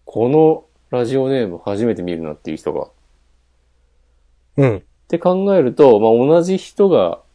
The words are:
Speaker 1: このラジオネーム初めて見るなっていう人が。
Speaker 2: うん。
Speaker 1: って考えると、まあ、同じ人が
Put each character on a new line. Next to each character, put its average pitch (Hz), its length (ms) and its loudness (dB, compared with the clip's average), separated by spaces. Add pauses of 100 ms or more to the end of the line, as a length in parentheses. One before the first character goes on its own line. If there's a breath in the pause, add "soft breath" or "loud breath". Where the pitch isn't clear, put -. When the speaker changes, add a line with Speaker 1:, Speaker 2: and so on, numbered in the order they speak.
Speaker 1:
こ 117 240 -4
の 156 360 2 (240)
ラ 123 160 -4
ジ 123 120 -4
オ 131 120 -2
ネ 131 160 -2
ー - 20 -8
ム 87 120 -12
初 101 260 -4
め 113 80 0
て 90 80 -8
見 87 120 -6
る 82 100 -8
な 76 100 -10
っ - 40 -16
て - 120 -14
い 78 60 -8
う - 20 -12
人 76 160 -8
が。 71 160 -8 (1700)
Speaker 2:
う 139 80 2
ん。 107 120 0
Speaker 1:
っ - 40 -12 (260)
て 170 120 -4
考 190 360 0
え 175 60 2
る 123 140 -2
と、 127 240 6
ま 110 80 2
あ、 113 40 4
同 143 300 2
じ 185 160 -4
人 196 320 -2
が 104 320 0 (140)